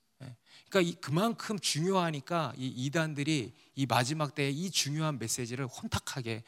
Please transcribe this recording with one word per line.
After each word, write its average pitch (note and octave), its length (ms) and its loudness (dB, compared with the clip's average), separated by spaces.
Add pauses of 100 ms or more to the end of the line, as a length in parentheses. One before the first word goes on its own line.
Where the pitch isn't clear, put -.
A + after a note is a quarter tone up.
(220)
예. B2 140 -14 (340)
그러니까 F3+ 220 4
이, F3 100 -14
그만큼 G#3 580 0
중요하니까 E3 960 0
이 C3 100 -4
이단들이 C#3+ 840 0 (200)
이 C3+ 120 0
마지막 B2+ 500 2
때에 C#3 140 2
이 E3+ 200 -2
중요한 D3+ 480 0
메시지를 A#2+ 480 -2
혼탁하게 A#2 840 -4